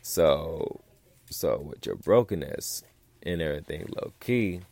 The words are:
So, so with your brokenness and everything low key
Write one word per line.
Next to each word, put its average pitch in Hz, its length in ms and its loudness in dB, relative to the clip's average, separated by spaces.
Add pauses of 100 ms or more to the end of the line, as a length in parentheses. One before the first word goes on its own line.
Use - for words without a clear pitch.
So, 80 800 2 (480)
so - 280 0 (120)
with - 160 -12
your 50 100 -4
brokenness 95 880 2 (400)
and 87 180 -2
everything 76 540 -4
low - 240 -8
key 107 400 0 (120)